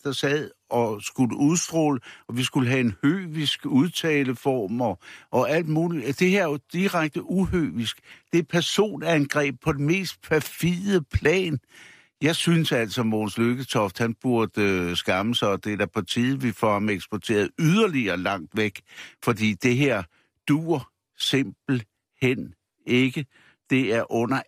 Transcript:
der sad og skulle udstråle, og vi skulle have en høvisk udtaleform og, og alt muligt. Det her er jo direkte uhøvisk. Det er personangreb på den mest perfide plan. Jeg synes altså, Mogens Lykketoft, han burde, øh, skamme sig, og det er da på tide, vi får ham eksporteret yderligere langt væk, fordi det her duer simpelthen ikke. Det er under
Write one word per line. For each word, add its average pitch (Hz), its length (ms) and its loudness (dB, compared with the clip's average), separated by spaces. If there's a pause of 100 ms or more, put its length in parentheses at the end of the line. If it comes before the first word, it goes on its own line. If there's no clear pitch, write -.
der 143 80 -2
sad 143 380 -2 (200)
og 110 320 0
skulle 120 340 -2
udstråle, 151 640 2 (280)
og 117 80 -8
vi 127 80 0
skulle 127 240 0
have 131 120 2
en 117 220 0
høvisk 156 640 -2
udtaleform 131 1120 0
og, 110 180 -2 (320)
og 123 200 2
alt 160 180 0
muligt. 156 500 0
Det 185 120 4
her 202 120 4
er 165 60 0
jo 147 100 -2 (140)
direkte 175 500 0
uhøvisk. 151 760 -2 (320)
Det 165 60 4
er 170 40 4
personangreb 156 1200 0
på 160 100 0
den 143 140 -2
mest 180 420 -2
perfide 175 760 0
plan. 165 560 0 (640)
Jeg 117 140 2
synes 165 360 2
altså, 117 300 0
Mogens 107 360 0
Lykketoft, 117 600 0
han 117 160 0
burde, 117 460 0
øh, 90 360 2
skamme 101 380 0
sig, 117 140 0
og 95 160 -2
det 107 80 -4
er 104 40 -2
da 101 100 0
på 104 160 -4
tide, 127 380 -2
vi 120 120 0
får 110 200 0
ham 101 160 0
eksporteret 104 680 -2
yderligere 156 580 2
langt 90 400 -4
væk, 107 240 -2 (440)
fordi 107 300 0
det 123 220 2
her 127 260 0 (460)
duer 156 420 0 (280)
simpelthen - 1400 -4 (320)
ikke. 127 400 0 (440)
Det 131 240 0
er 113 180 -2
under 117 360 0